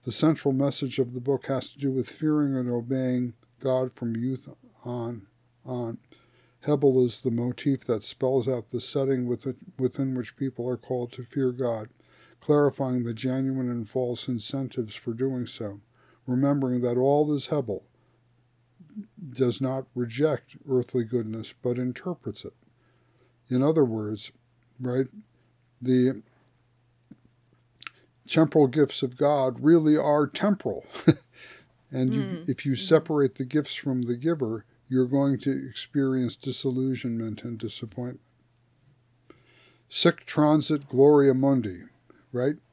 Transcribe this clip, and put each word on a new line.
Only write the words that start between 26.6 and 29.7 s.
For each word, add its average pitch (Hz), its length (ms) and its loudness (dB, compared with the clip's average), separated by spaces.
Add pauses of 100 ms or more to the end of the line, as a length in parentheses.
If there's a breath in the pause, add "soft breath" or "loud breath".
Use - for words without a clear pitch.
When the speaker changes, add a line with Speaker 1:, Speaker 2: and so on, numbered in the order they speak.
Speaker 1:
temporal 156 400 4
gifts 139 360 2
of 123 140 -6
God 135 460 2
really 156 340 6